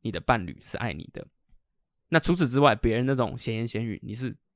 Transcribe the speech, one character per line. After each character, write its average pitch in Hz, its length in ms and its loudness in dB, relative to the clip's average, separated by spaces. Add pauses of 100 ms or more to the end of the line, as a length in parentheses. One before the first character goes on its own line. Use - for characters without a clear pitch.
你 110 100 -6
的 87 80 -4
伴 113 280 0
侣 - 160 -10
是 - 160 -10
爱 107 160 -4
你 78 180 -12
的。 - 140 -12 (840)
那 165 100 6
除 165 160 2
此 175 140 2
之 127 120 2
外， 139 140 8
别 117 220 0
人 127 80 0
那 135 100 2
种 123 220 0
闲 117 180 -4
言 113 140 -4
闲 113 160 -4
语， 110 180 -6
你 104 120 -10
是 127 200 -8 (220)